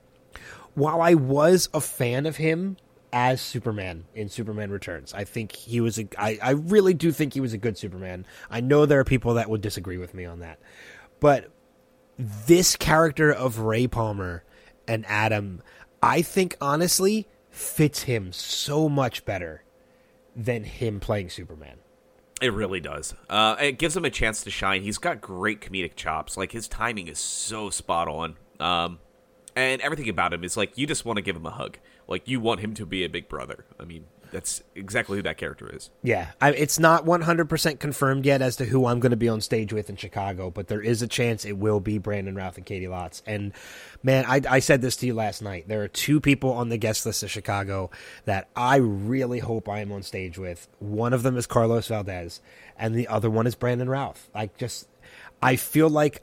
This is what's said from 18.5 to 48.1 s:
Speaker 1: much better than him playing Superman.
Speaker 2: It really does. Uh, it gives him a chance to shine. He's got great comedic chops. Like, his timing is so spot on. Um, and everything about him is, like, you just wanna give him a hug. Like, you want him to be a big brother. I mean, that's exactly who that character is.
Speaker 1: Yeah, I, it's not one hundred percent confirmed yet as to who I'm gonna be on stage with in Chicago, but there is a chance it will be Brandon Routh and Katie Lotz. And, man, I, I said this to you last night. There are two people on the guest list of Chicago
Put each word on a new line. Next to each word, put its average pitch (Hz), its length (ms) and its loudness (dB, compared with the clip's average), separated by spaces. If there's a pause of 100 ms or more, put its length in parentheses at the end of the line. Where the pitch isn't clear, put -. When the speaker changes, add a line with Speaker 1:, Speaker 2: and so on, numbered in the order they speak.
Speaker 1:
much 139 380 -2
better 87 380 -8 (720)
than 117 280 -2
him 104 360 -4
playing 101 320 -4
Superman. 76 460 -16 (640)
Speaker 2:
It 127 100 2
really 95 300 -2
does. 73 340 -10 (140)
Uh, 107 300 4
it 139 200 0
gives 160 160 0
him 175 80 -2
a 147 60 2
chance 107 340 -2
to 101 80 -10
shine. 98 300 0
He's 104 160 -4
got 160 240 -4
great 101 400 -4
comedic 92 340 -6
chops. 78 400 -6
Like, 92 160 -4
his 113 160 -10
timing 110 400 -4
is 73 100 -10
so 107 520 -6
spot 85 400 -2
on. 80 260 -6 (240)
Um, 87 400 0 (560)
and 131 260 2
everything 143 280 -4
about 87 240 0
him 85 100 -6
is, 90 140 -6
like, 101 200 -2
you 139 80 -2
just 151 200 -4
wanna 110 160 -2
give 90 160 -4
him 82 80 -12
a 76 60 -8
hug. - 260 -10 (300)
Like, - 200 -6
you 127 140 -2
want 110 180 0
him 107 160 -6
to 107 100 -10
be 90 200 -2
a 80 40 -4
big 85 200 -8
brother. - 360 -10 (140)
I - 60 -14
mean, 82 180 -16 (280)
that's - 300 -8 (140)
exactly 98 420 -2
who 101 60 -2
that 80 140 -4
character 69 360 -10
is. - 180 -16 (120)
Speaker 1:
Yeah, 92 280 0 (100)
I, 143 100 8
it's 143 260 0
not 160 280 6
one 170 160 4
hundred 165 260 2
percent 156 320 -2
confirmed 135 460 0
yet 139 160 6
as 127 160 0
to 127 80 -2
who 127 200 4
I'm 120 140 2
gonna 120 160 4
be 117 140 2
on 110 100 0
stage 107 320 -2
with 107 180 -4
in 98 60 -10
Chicago, 95 560 -6
but 92 160 -8
there 107 140 -4
is 113 200 2
a 120 60 -2
chance 117 380 0
it 104 120 -6
will 104 220 2
be 104 200 -2
Brandon 98 360 -4
Routh 95 220 -8
and 92 80 -16
Katie 92 220 -8
Lotz. 90 380 -8
And, 101 280 -4 (500)
man, 131 240 4
I, 135 220 4
I 131 100 6
said 135 220 4
this 123 160 -2
to - 80 -4
you 123 80 0
last 107 280 -4
night. 92 280 -8
There 107 140 -2
are 101 40 -4
two - 320 2
people 135 320 4
on 120 180 0
the 117 80 0
guest 107 280 -2
list 110 180 -4
of 98 80 -8
Chicago 98 600 -4 (340)